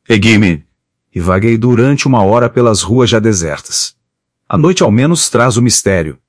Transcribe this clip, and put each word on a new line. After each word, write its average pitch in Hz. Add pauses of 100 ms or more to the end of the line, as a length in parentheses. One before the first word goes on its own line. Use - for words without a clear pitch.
Ergui-me. 104 (480)
E -
vaguei 98
durante 123
uma 123
hora 117
pelas 117
ruas 117
já 117
desertas. 92 (520)
A -
noite 180
ao 110
menos 147
traz 117
o 120
mistério. 92 (120)